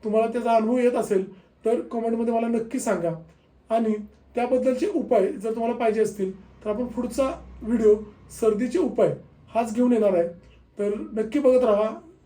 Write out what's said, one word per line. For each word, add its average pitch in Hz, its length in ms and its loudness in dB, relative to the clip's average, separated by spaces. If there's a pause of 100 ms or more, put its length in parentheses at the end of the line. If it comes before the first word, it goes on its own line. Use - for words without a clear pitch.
तुम्हाला 220 280 0
त्याचा 233 240 0
अनुभव 226 220 2
येत 247 180 2
असेल 202 360 0 (340)
तर 240 160 0
कमेंटमध्ये 226 520 -2
मला 226 140 0
नक्की 233 320 -2
सांगा. 175 320 -2 (580)
आणि 220 240 2 (420)
त्याबद्दलचे 247 600 0
उपाय 214 360 2
जर 220 180 -8
तुम्हाला 233 260 -2
पाहिजे 226 260 0
असतील 196 300 -2 (320)
तर 214 60 -6
आपण 226 160 -4
पुढचा 262 440 -4 (320)
व्हिडिओ 214 320 4 (460)
सर्दीचे 233 400 0
उपाय 208 340 2 (340)
हाच 220 260 -4
घेऊन 247 200 2
येणार 208 200 2
आहे. 170 140 2 (500)
तर 208 180 -2 (180)
नक्की 220 260 -2
बघत 254 240 4
राहा 214 260 2 (360)